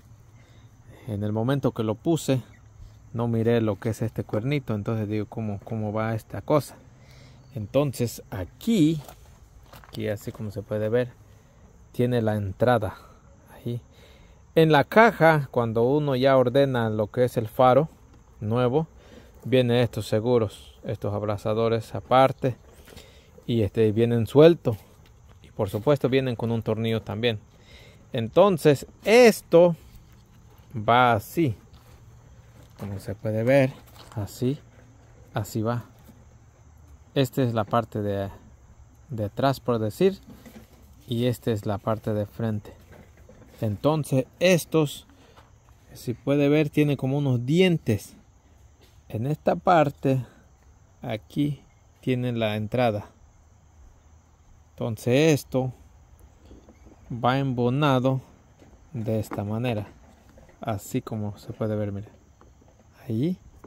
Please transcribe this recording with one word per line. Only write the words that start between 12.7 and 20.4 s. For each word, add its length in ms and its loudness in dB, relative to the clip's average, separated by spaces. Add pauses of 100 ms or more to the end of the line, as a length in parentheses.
ahí. 260 -10 (760)
En 160 6
la 140 4
caja, 680 4
cuando 340 0
uno 300 0
ya 220 4
ordena 540 2
lo 200 -2
que 140 0
es 140 -2
el 100 -2
faro 400 4 (500)
nuevo, 480 0 (580)
vienen 340 2
estos 280 -2
seguros, 800 0